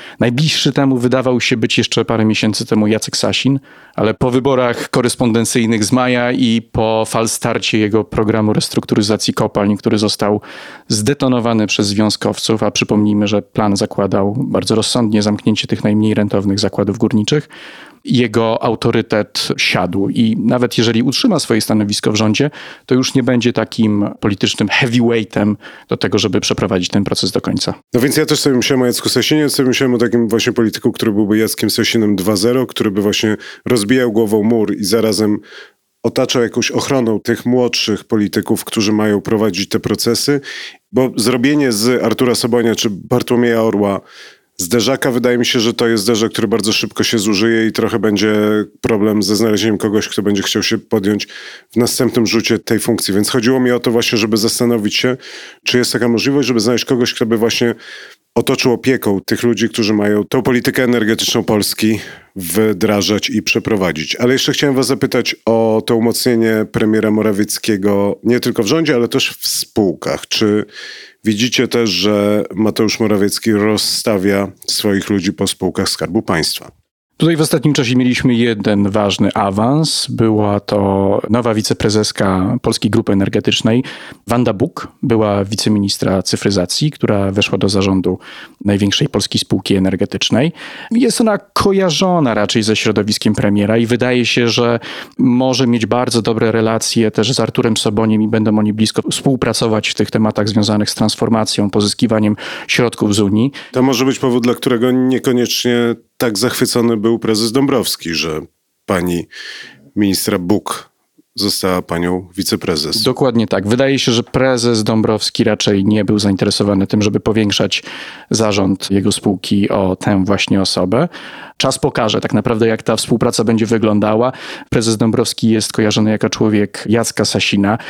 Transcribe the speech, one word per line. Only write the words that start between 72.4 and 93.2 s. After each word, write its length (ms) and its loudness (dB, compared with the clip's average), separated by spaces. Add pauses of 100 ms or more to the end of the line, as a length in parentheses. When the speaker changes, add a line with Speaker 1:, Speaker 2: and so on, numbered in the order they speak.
Speaker 2:
Mateusz 460 0
Morawiecki 520 0
rozstawia 960 0 (200)
swoich 420 -2
ludzi 220 0
po 140 -4
spółkach 420 -4
Skarbu 340 -4
Państwa? 480 -4 (460)
Speaker 1:
Tutaj 200 2
w 40 0
ostatnim 340 2
czasie 220 2
mieliśmy 380 2
jeden 560 2
ważny 440 2
awans. 760 0
Była 500 2
to 600 0 (100)
nowa 240 0
wiceprezeska 1080 0
Polskiej 280 0
Grupy 220 0
Energetycznej, 720 0 (420)
Wanda 260 2
Buk, 360 -4 (140)
była 420 2
wiceministra 800 0
cyfryzacji, 680 -2
która 420 0
weszła 260 0
do 100 2
zarządu 500 0 (460)
największej 440 0
polskiej 320 -2
spółki 340 -2
energetycznej. 800 0 (380)
Jest 300 2
ona 180 2
kojarzona 960 2
raczej 280 0
ze 140 2
środowiskiem 580 0